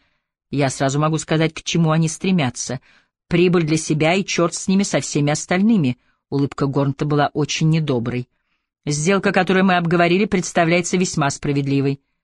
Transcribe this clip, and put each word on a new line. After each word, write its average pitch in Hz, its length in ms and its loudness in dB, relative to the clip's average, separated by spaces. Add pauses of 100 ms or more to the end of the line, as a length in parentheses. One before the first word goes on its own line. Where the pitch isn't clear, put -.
(500)
Я 135 220 0
сразу 139 280 -2
могу 156 200 0
сказать, 160 340 0
к - 80 -14
чему 165 300 0
они 160 160 2
стремятся. 156 720 -2 (480)
Прибыль 175 360 4
для 156 140 0
себя 156 380 0
и 196 100 0
чёрт 170 300 -2
с - 120 -10
ними, 190 140 2
со 180 180 -2
всеми 147 320 -2
остальными. 180 680 0 (320)
Улыбка 143 340 -2
Горнта 139 400 0
была 147 280 0
очень 151 360 0
недоброй. 123 580 -2 (600)
Сделка, 175 440 0
которую 185 340 2
мы 180 120 2
обговорили, 170 480 2
представляется 175 720 0
весьма 160 320 0
справедливой. 139 720 -2 (220)